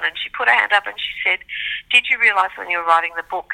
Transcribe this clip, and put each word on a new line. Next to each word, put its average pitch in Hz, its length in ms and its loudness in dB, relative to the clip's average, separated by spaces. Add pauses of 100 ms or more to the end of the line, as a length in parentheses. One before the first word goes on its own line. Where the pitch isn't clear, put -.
and 165 80 -6
she - 160 -8
put 240 160 -2
her 233 80 4
hand 208 160 0
up 208 160 2
and 202 80 -10
she - 160 -8 (160)
said, 185 120 0 (520)
"Did 247 180 4
you 247 100 2
realise 202 380 2
when 180 120 -10
you 175 80 0
were 170 100 -2
writing 165 300 4
the 165 100 -6
book 180 260 -6